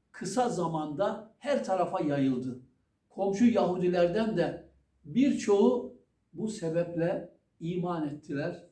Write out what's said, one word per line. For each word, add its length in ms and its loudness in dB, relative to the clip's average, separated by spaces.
kısa 380 -2
zamanda 880 -4
her 260 -2
tarafa 380 0
yayıldı. 580 0
Komşu 360 2
Yahudilerden 920 2
de 320 -2
birçoğu 920 2
bu 140 -6
sebeple 840 -2
iman 480 -4
ettiler. 640 -8